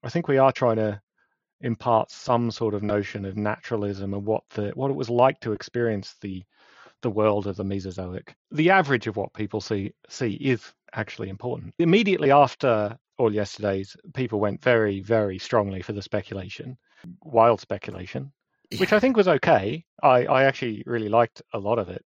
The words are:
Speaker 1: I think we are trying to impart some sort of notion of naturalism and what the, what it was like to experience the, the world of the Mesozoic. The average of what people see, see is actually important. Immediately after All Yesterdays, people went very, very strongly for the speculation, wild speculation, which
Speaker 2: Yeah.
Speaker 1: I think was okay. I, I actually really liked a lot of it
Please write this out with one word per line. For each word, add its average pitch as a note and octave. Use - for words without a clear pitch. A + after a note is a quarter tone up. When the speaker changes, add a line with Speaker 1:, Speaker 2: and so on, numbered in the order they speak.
Speaker 1:
I C3
think E3+
we C#3
are C3+
trying A#2
to G#2+
impart A#2
some A#2+
sort G#2+
of G2+
notion G#2
of G2
naturalism G2+
and G2+
what G#2+
the, G2+
what C3+
it C#3
was B2+
like B2
to A2
experience A2
the, F#2
the B2
world G#2
of F#2+
the G2+
Mesozoic. F#2
The D#3+
average C#3
of G#2
what -
people G#2+
see, G2
see A2+
is B2+
actually G#2+
important. G2+
Immediately F#3
after A#2+
All A2+
Yesterdays, G2
people A#2
went G2+
very, G#2+
very G2+
strongly G2+
for A2
the G2+
speculation, G2
wild A#2
speculation, F#2+
which F#3
Speaker 2:
Yeah. G#3+
Speaker 1:
I -
think B3
was F#3+
okay. C#3+
I, B2+
I C3
actually B2
really A2+
liked A2+
a B2
lot G#2+
of F2+
it -